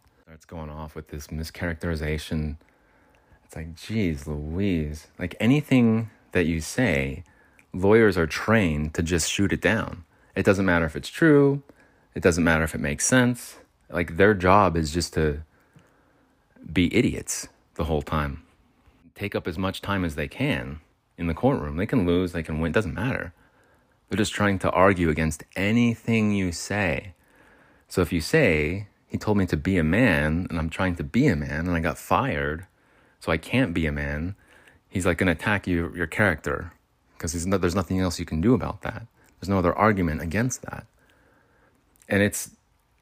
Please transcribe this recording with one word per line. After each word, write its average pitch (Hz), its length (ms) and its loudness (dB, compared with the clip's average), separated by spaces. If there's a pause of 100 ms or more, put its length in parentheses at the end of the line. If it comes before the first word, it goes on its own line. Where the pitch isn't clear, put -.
(240)
Starts 80 220 -20
going 80 240 -12
off 76 260 -12
with 78 140 -14
this 76 180 -12
mischaracterization. 78 1300 -6 (880)
It's - 100 -20
like, 80 200 -12
"Jeez 85 520 -4
Louise." 78 800 -4 (120)
Like, 87 200 -8
anything 117 680 4 (220)
that 90 140 2
you 82 160 0
say, 78 600 -2 (500)
lawyers 101 440 6
are 82 100 4
trained 78 680 0
to 90 100 0
just 82 280 0
shoot 95 200 0
it 80 100 -2
down. 90 440 -2 (300)
It 98 100 -2
doesn't 98 200 4
matter 85 200 4
if 73 100 -4
it's 73 140 -10
true. 143 540 4 (500)
It 85 100 -4
doesn't 85 200 4
matter 80 200 4
if 80 120 -4
it - 40 -6
makes 76 260 -4
sense. 123 520 0 (320)
Like, 82 280 -4
their 101 160 6
job 92 440 4
is 78 140 -2
just 85 240 -4
to 78 280 0 (1300)
be - 220 2
idiots - 540 -2 (280)
the 80 100 -4
whole 78 160 -2
time. 73 420 -4 (720)
Take 101 180 -6
up 107 140 -6
as 85 100 -4
much 95 240 -4
time 98 240 -2
as 76 100 -4
they 76 120 -4
can 78 520 -6 (380)
in 87 100 -4
the 82 60 -2
courtroom. 76 440 -2
They 98 80 -2
can 110 200 0
lose, 87 280 2
they 82 100 -4
can 78 160 -6
win, 82 120 -2
doesn't 90 220 0
matter. 104 400 -6 (760)
They're 98 80 -4
just 104 160 0
trying 98 260 0
to 85 120 0
argue 90 380 6
against 78 340 0 (120)
anything 113 800 2
you 95 180 0
say. 85 640 -4 (720)
So - 140 0
if 85 120 0
you 82 80 0
say, 92 640 2 (200)
"He 98 100 -6
told 104 200 0
me 95 100 2
to 85 100 -2
be 92 200 0
a 82 60 4
man, 82 680 2
and 82 100 -4
I'm 78 100 -4
trying 90 280 -2
to 82 60 -6
be 117 240 2
a 95 80 4
man, 73 300 -4
and 90 60 -2
I 82 80 0
got 80 180 -2
fired, 90 720 -2 (520)
so - 120 -4
I 80 60 2
can't 113 360 -2
be - 140 0
a 73 40 -2
man," 73 440 -6 (540)
he's, 92 160 -4
like, 87 120 2
gonna 92 140 2
attack 98 340 -2
you, 85 300 0
your 87 120 -4
character, 82 680 -2 (440)
'cause 85 160 -6
he's 85 140 -4
no, 95 100 2
there's 87 180 0
nothing 92 240 0
else 92 200 -2
you 85 60 -8
can 78 140 -4
do 113 140 4
about 78 300 -2
that. - 240 -10 (320)
There's 92 100 -6
no 98 100 2
other 87 140 4
argument 90 480 2
against 107 420 -4
that. - 220 -14 (1200)
And 101 140 4
it's, - 280 -2 (500)